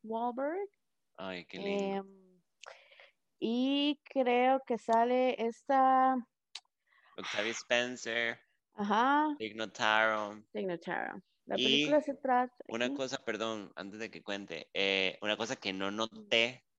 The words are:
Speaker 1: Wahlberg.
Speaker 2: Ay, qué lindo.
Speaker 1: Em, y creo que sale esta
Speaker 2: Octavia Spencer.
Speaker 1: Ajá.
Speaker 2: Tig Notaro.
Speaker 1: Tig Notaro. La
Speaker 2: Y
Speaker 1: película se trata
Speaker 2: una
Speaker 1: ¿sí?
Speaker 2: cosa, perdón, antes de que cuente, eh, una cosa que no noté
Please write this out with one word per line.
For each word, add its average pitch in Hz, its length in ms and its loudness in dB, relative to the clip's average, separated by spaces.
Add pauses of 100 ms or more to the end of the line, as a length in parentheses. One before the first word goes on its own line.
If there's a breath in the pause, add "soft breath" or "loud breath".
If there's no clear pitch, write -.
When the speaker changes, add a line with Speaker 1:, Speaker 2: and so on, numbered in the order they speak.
Speaker 1:
Wahlberg. 247 640 -4 (480)
Speaker 2:
Ay, 180 280 -8
qué - 140 -14
lindo. 196 360 -2
Speaker 1:
Em, 190 460 -12 (960 loud breath)
y 269 680 0
creo 254 600 4
que 240 120 -2
sale 247 680 2
esta 262 720 4 (1000 soft breath)
Speaker 2:
Octavia 104 360 -2
Spencer. 120 880 -2 (360)
Speaker 1:
Ajá. 262 640 2
Speaker 2:
Tig 107 180 -8
Notaro. 107 880 2 (100)
Speaker 1:
Tig 214 140 -4
Notaro. 175 540 -6 (240)
La - 120 -4
Speaker 2:
Y - 60 0
Speaker 1:
película 277 380 4
se 277 140 -6
trata 247 400 0 (140)
Speaker 2:
una 226 200 -2
Speaker 1:
¿sí? 277 40 -4
Speaker 2:
cosa, 135 320 -6
perdón, 107 500 -4
antes 98 240 -12
de 110 120 -8
que 82 120 -16
cuente, 98 500 -8
eh, 95 480 2
una 107 160 0
cosa 113 200 -4
que 98 160 -4
no 98 180 -2
noté 113 760 -2 (140)